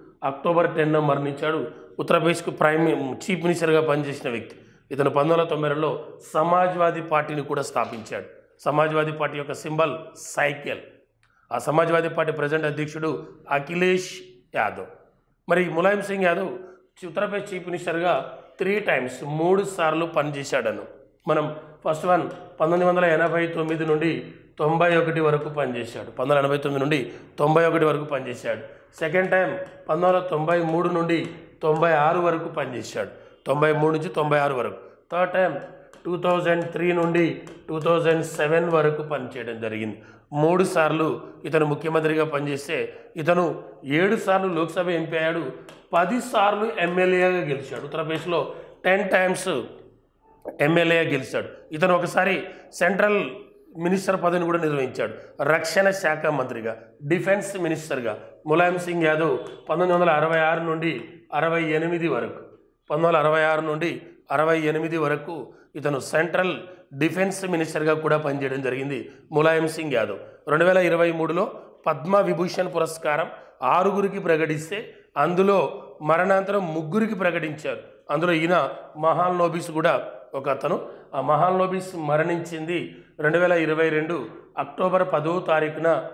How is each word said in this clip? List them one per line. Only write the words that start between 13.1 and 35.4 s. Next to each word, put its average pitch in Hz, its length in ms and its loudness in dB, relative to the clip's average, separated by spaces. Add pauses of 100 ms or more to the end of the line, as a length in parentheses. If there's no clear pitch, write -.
అఖిలేష్ 175 600 0 (440)
యాదవ్. 98 320 -4 (600)
మరి 175 220 2
ములాయం 185 320 0
సింగ్ 196 220 -4
యాదవ్ 175 240 0
చి-, - 600 -16
ఉత్తరప్రదేశ్ 196 460 -6
చీఫ్ 175 120 -10
మినిస్టర్గా 170 720 -4 (200)
త్రీ 196 220 0
టైమ్స్, 135 440 -2
మూడు 165 380 2
సార్లు 160 440 0
పనిచేశాడను. 139 760 -2 (460)
మనం 156 280 0 (320)
ఫస్ట్ 156 180 -2
వన్ 175 240 4
పంతొమ్మిది 175 540 0
వందల 180 200 4
ఎనభై 165 420 2
తొమ్మిది 160 400 -2
నుండి 156 460 0 (260)
తొంభై 165 380 4
ఒకటి 160 240 2
వరకు 147 280 2
పనిచేశాడు. 123 580 -6
పంతొమ్మిది 135 320 0
వందల 139 60 2
ఎనభై 139 120 2
తొమ్మిది 139 280 -2
నుండి 143 280 0 (260)
తొంభై 156 280 4
ఒకటి 160 180 2
వరకు 147 200 2
పనిచేశాడు. 123 560 -6 (360)
సెకండ్ 170 340 0
టైమ్ 180 280 2
పంతొమ్మిది - 480 -2
వందల 180 220 2
తొంభై 165 340 0
మూడు 165 260 0
నుండి 170 380 0 (360)
తొంభై 160 300 4
ఆరు 156 260 4
వరకు 165 300 0
పనిచేశాడు. 123 600 -6 (380)
తొంభై 147 260 2
మూడు 156 240 2
నుంచి 156 120 -4
తొంభై 151 300 0
ఆరు 143 160 0
వరకు. 110 220 -4 (360)
థర్డ్ 180 200 0
టైమ్ 180 220 2 (520)